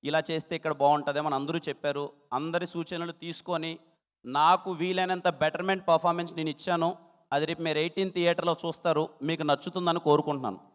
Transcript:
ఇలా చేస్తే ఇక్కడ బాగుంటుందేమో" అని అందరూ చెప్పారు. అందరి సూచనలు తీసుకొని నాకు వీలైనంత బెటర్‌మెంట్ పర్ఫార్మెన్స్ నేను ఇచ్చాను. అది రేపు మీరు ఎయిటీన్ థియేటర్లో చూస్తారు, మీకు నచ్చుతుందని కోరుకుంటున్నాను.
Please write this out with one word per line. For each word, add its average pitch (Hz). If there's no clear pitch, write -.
ఇలా 151
చేస్తే 160
ఇక్కడ 160
బాగుంటుందేమో" 147
అని 147
అందరూ 143
చెప్పారు. 143
అందరి 165
సూచనలు 170
తీసుకొని 165
నాకు 160
వీలైనంత 180
బెటర్‌మెంట్ 180
పర్ఫార్మెన్స్ 170
నేను 160
ఇచ్చాను. 170
అది 143
రేపు 165
మీరు 156
ఎయిటీన్ 180
థియేటర్లో 170
చూస్తారు, 160
మీకు 156
నచ్చుతుందని 170
కోరుకుంటున్నాను. 147